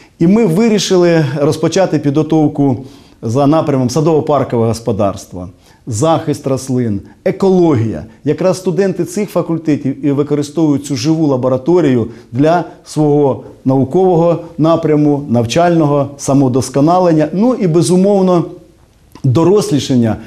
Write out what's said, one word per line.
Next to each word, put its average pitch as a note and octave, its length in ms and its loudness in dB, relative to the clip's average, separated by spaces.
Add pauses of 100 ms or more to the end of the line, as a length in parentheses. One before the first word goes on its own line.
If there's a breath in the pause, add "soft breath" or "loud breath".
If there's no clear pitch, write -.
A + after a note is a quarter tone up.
(180 loud breath)
І E3+ 80 2
ми G#3+ 200 4
вирішили F3 800 2 (160)
розпочати D#3+ 580 0
підготовку C#3+ 840 0 (380 loud breath)
за C3 240 0
напрямом C#3+ 420 0
садово-паркове D3 800 0
господарство, G2 840 -4 (380 soft breath)
захист D3 600 -2
рослин, B2 540 -4 (240 loud breath)
екологія. E3+ 800 0 (200 loud breath)
Якраз F3 340 0
студенти F#3 460 -2
цих G3+ 260 -6
факультетів D#3 760 -4
і C#3+ 60 2
використовують D3 760 -2
цю C#3+ 100 -4
живу D#3 300 0
лабораторію B2+ 800 0 (260 loud breath)
для D#3+ 320 2 (200)
свого D3 600 0 (200 loud breath)
наукового E3 760 2 (180 loud breath)
напряму, D3 720 2
навчального, C#3+ 880 2
самодосконалення, C#3+ 1120 2
ну A#3 220 0
і, G3+ 120 -2
безумовно, F3+ 800 2 (800)
дорослішання C3+ 920 2 (100)